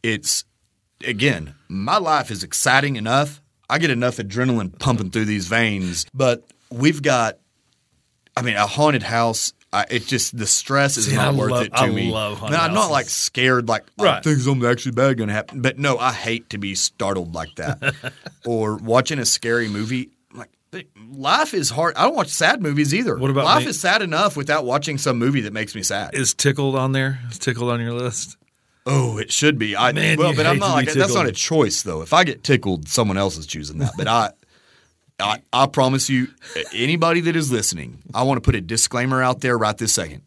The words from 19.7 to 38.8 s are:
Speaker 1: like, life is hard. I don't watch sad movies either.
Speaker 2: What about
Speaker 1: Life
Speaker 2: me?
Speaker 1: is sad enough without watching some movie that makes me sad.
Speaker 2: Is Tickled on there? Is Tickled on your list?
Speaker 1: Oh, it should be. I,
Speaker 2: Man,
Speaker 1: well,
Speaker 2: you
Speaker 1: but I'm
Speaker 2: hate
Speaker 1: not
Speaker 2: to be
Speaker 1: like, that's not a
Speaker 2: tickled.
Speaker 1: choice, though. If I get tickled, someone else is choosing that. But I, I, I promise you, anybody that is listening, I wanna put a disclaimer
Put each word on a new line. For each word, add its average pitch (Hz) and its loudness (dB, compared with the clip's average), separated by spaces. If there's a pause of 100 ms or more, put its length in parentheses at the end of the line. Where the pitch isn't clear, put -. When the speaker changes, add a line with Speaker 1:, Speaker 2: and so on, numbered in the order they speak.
Speaker 1:
like, 120 -18 (600)
life 165 0
is 170 0
hard. 160 0
I 151 2
don't 254 4
watch - 0
sad 208 0
movies 147 2
either. 202 0
Speaker 2:
What 135 0
about 135 2
Speaker 1:
Life 220 4
Speaker 2:
me? - -4
Speaker 1:
is 202 -4
sad 202 2
enough 170 0
without 147 -2
watching 143 -2
some 131 0
movie 127 2
that 104 -6
makes 110 -6
me 104 -8
sad. 98 -4
Speaker 2:
Is 131 -2
Tickled 139 2
on 135 2
there? 135 0 (120)
Is - -14
Tickled 120 -2
on 117 0
your 117 -4
list? 120 -6 (500)
Speaker 1:
Oh, 127 0
it - -6
should 147 2
be. 107 -2
I, 120 4
Speaker 2:
Man, 156 2
Speaker 1:
well, 160 4
Speaker 2:
you 139 0
Speaker 1:
but 151 2
I'm 170 4
Speaker 2:
hate 190 0
Speaker 1:
not 202 0
Speaker 2:
to 180 2 (100)
be 127 0
Speaker 1:
like, 156 -2
that's 190 2
not 190 2
a 120 0
Speaker 2:
tickled. 98 -6
Speaker 1:
choice, 139 2
though. 80 -4
If 82 -6
I 170 6
get - -6
tickled, 92 0
someone 104 2
else 98 0
is 78 -12
choosing 78 -10
that. 127 -2
But - -2
I, 113 2 (920)
I, 107 -2 (120)
I 135 4
promise 135 0
you, 131 0 (460)
anybody 165 0
that 165 0
is 151 0
listening, 85 -4 (140)
I 117 0
wanna 131 2
put - 2
a 98 -2
disclaimer 123 0